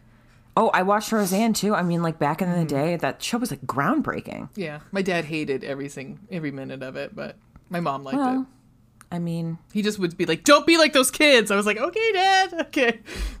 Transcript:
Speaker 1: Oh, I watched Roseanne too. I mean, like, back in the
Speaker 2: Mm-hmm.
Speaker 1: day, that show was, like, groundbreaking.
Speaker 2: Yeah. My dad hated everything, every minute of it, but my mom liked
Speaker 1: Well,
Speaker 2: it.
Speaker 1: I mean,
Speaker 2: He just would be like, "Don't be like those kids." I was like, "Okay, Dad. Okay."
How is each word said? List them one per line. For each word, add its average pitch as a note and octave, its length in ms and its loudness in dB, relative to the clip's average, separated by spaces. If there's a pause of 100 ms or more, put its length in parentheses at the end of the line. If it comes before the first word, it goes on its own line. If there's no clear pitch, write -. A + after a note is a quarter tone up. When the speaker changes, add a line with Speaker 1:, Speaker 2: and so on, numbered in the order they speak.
(580)
Speaker 1:
Oh, G#3+ 120 4
I E3+ 120 2
watched G3+ 300 0
Roseanne G#3 420 2
too. G3+ 220 0
I F3 80 0
mean, E3+ 200 0
like, D#3+ 160 -2
back D3+ 220 0
in F3+ 80 -2
the E3+ 80 0
Speaker 2:
Mm-hmm. E3 100 2
Speaker 1:
day, D3+ 300 0
that C#3 260 -4
show - 140 -2
was, A#3 140 -4
like, C#3 140 -10
groundbreaking. - 920 -2
Speaker 2:
Yeah. D3+ 240 -8 (120)
My G3 100 -2
dad F3 240 0
hated D3 380 -4
everything, C#3 560 -10 (120)
every D#3 200 -6
minute C3+ 320 -10
of C3 120 -10
it, C#3+ 200 -10
but C#3+ 220 -12 (320)
my F3 100 -4
mom C#3 240 -2
liked C#3 140 -4
Speaker 1:
Well, C4 240 0
Speaker 2:
it. C4 60 -8 (680)
Speaker 1:
I E3+ 40 -4
mean, E3 380 -4 (160)
Speaker 2:
He G#3 80 -2
just G#3 180 -2
would F3 180 -2
be F3 80 -2
like, D#3+ 200 -2
"Don't D4 200 8
be E4 120 6
like D#4 160 4
those C#4 180 4
kids." B3 400 6
I G3+ 60 2
was G3+ 80 2
like, G#3 120 0
"Okay, G#4+ 360 0
Dad. F#4+ 400 2 (140)
Okay." A#3 320 0 (420)